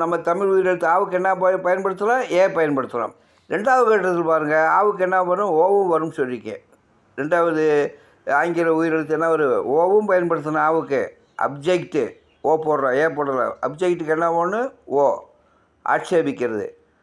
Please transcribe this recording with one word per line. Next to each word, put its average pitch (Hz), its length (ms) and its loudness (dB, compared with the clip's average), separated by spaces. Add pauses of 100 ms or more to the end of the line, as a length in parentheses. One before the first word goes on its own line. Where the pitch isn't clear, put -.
நம்ம 165 280 -2
தமிழ் 190 260 0
உயிரெழுத்து 180 400 0
ஆவுக்கு 185 260 0
என்ன 190 120 2 (120)
பய-, 185 240 0
பயன்படுத்துகிறோம்? 196 580 -2 (120)
ஏ 190 40 6 (160)
பயன்படுத்துகிறோம். 127 560 -2 (400)
ரெண்டாவது 240 380 2
கட்டத்தில் 175 400 0
பாருங்க, 156 240 2 (240)
ஆவுக்கு 196 280 0
என்ன 185 220 2
வரும்? 190 320 0
ஓவும் 196 320 2
வரும்னு 160 260 -2
சொல்லியிருக்கேன். 110 420 -8 (580)
ரெண்டாவது 160 440 0 (720)
ஆங்கில 165 400 0
உயிரெழுத்து 160 360 -2
என்ன 165 180 0
வரும்? 131 420 0
ஓவும் 196 340 2
பயன்படுத்தணும் 156 560 0
ஆவுக்கு. 143 340 0 (460)
அப்ஜெக்ட் 147 560 -2 (460)
ஓ 147 40 2 (140)
போடுறோம், 135 340 0
ஏ 156 60 2 (100)
போடுறோம். 135 400 -2 (100)
அப்ஜெக்ட்டுக்கு 160 500 -2
என்ன 170 120 0 (140)
ஒன்று? 190 180 -2 (400)
ஓ. 139 60 4 (880)
ஆட்சேபிக்கிறது. 139 760 -2 (360)